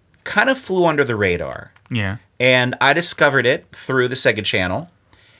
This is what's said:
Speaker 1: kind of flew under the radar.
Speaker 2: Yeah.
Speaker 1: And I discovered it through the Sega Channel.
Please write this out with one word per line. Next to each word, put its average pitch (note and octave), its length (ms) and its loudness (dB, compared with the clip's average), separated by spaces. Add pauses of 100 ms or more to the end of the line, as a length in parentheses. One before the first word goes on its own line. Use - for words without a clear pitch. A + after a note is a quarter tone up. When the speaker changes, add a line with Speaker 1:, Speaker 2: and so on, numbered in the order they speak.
(240)
Speaker 1:
kind A3+ 260 -2
of C4 80 -2
flew F#3 280 0
under D3+ 180 2
the A#2+ 120 -2
radar. E2+ 560 -4 (180)
Speaker 2:
Yeah. G#2+ 280 -4 (220)
Speaker 1:
And B2+ 420 2
I C#3 120 4
discovered D3 520 2
it C3 260 0
through B2+ 360 -2
the B2 80 -6
Sega G#2+ 280 0
Channel. G2+ 460 -2 (500)